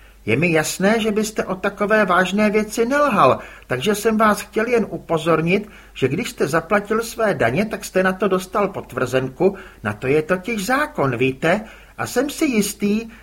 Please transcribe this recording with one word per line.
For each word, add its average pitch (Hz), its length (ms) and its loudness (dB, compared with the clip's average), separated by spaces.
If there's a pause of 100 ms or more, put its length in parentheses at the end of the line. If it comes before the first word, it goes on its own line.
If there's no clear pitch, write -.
(260)
Je 107 100 2
mi 165 160 2
jasné, 185 480 0
že 214 120 0
byste 214 320 -2
o 190 100 -4
takové 208 500 0
vážné 185 460 2
věci 214 360 0
nelhal, 240 520 4 (280)
takže 202 280 0
jsem 220 240 0
vás 208 220 4
chtěl - 260 -2
jen 233 240 2
upozornit, 165 800 0 (260)
že 131 140 0
když 180 220 -2
jste 185 180 -2
zaplatil 208 540 0
své 208 320 -2
daně, 127 300 2
tak 214 200 -6
jste - 180 0
na 185 100 2
to 190 160 -2
dostal 185 400 0
potvrzenku, 131 880 -2 (260)
na 104 100 -2
to 110 140 -8
je 147 160 2
totiž 185 440 -4
zákon, 254 500 0
víte? 131 440 0 (380)
A 117 80 -6
jsem 277 240 -2
si - 140 -2
jistý, 220 640 0 (120)